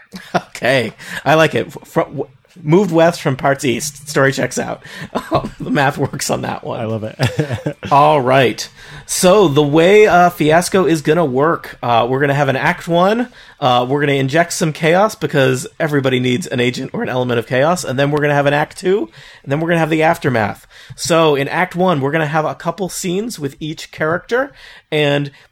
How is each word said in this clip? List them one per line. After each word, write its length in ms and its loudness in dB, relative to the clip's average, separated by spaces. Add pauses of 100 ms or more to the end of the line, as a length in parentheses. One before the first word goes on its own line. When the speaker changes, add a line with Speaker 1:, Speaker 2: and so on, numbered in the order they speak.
(340)
Speaker 1:
Okay. 580 -2 (320)
I 100 2
like 220 4
it. 160 -4
Fr-, 300 -6
w-, 260 -8 (340)
moved 300 4
west 280 2
from 160 -2
parts 280 -2
east. 440 -4
Story 240 2
checks 260 -4
out. 240 -8 (300)
<laughs> 100 -4 (360)
The 120 -8
math 260 0
works 320 -6
on 140 -4
that 220 -8
one. 160 -8
Speaker 2:
I 60 -6
love 180 -4
it. 800 -4
<laughs> 80 -6
Speaker 1:
All 280 4
right. 480 2 (380)
So 400 4
the 160 4
way, 460 6
uh, 220 6
Fiasco 560 2
is 160 0
gonna 220 2
work, 580 -2
uh, 280 2
we're 100 0
gonna 140 2
have 140 0
an 80 0
act 320 -2
one. 400 2 (320)
Uh, 280 2
we're 120 0
gonna 140 2
inject 400 0
some 180 -2
chaos 420 0
because 540 0 (100)
everybody 400 0
needs 300 -2
an 100 -4
agent 340 -2
or 120 -6
an 40 -6
element 300 -2
of 80 -2
chaos. 380 0
And 120 -6
then 140 2
we're 100 0
gonna 140 0
have 120 2
an 80 2
act 240 -4
two, 300 -2 (360)
and 80 -6
then 80 0
we're 80 -4
gonna 100 2
have 120 0
the 120 2
aftermath. 640 -2 (300)
So 400 2
in 100 -2
act 300 -4
one, 240 0
we're 120 -2
gonna 140 0
have 180 -2
a 120 -6
couple 320 -6
scenes 500 -6
with 220 -8
each 320 -12
character. 600 -4 (380)
And 400 0 (220)